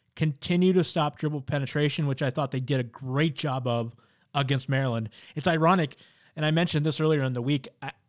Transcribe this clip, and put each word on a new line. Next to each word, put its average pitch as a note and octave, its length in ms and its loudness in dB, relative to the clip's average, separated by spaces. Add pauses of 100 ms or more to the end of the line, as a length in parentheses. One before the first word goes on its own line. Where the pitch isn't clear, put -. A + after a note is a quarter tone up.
(140)
Continue F3 580 2
to F3 100 4
stop D3+ 340 -2
dribble D3+ 240 -4
penetration, D3 680 -2
which C3+ 140 -2
I C#3 80 0
thought C3+ 220 -4
they C3 80 -4
did C3 200 0
a B2 40 0
great C3+ 520 -2
job C3 320 -4
of A#2 280 -2 (400)
against C#3 340 0
Maryland. B2+ 400 0 (260)
It's D3+ 120 -4
ironic, E3 480 2 (400)
and D3+ 100 -2
I D#3 60 2
mentioned D#3+ 340 2
this D#3 140 -2
earlier D#3 240 2
in C3 100 -2
the B2 80 -4
week, C3+ 260 -2 (140)
I, C3+ 100 -10 (160)